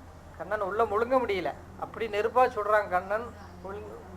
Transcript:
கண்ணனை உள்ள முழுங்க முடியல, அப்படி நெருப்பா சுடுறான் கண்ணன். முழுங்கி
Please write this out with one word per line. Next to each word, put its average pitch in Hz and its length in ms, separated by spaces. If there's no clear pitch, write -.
கண்ணனை 202 320
உள்ள 208 120
முழுங்க 233 320
முடியல, 185 280
அப்படி 208 220
நெருப்பா 226 280
சுடுறான் 208 400
கண்ணன். 208 320
முழுங்கி 208 360